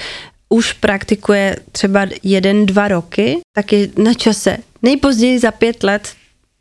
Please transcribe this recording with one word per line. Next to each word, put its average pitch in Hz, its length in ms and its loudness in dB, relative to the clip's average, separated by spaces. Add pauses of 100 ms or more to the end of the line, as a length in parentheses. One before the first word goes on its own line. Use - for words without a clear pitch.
(500)
už 226 240 0
praktikuje 202 840 0 (160)
třeba 196 340 0 (180)
jeden, 196 420 2
dva 202 220 2
roky, 202 500 -2 (180)
tak 208 180 -2
je 202 140 2 (100)
na 226 160 4
čase 202 440 0 (240)
nejpozději 254 580 2
za 226 120 2
pět 233 320 -2
let 202 260 -2 (520)